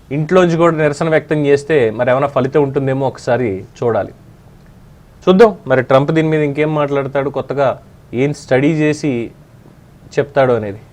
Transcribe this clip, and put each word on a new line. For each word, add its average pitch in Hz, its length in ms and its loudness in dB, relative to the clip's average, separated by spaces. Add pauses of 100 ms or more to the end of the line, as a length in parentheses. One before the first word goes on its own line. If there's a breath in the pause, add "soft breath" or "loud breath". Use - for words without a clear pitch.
(120)
ఇంట్లోంచి 165 460 2
కూడా 165 180 2
నిరసన 156 340 0
వ్యక్తం 151 360 0
చేస్తే 143 440 2
మరి 123 220 -2
ఏమైనా 135 160 0
ఫలితం 131 360 0
ఉంటుందేమో 135 440 -2
ఒకసారి 117 580 -4 (180)
చూడాలి. 110 280 -2 (1160)
చూద్దాం 190 260 6 (120)
మరి 127 160 2
ట్రంప్ 139 280 2
దీని 160 160 0
మీద 156 140 0
ఇంకేం 151 340 -2
మాట్లాడతాడు, 139 540 -2
కొత్తగా 135 500 -2 (340)
ఏం 139 200 0
స్టడీ 143 400 0
చేసి 147 580 -2 (880)
చెప్తాడు 131 340 0
అనేది. 107 260 -6 (140)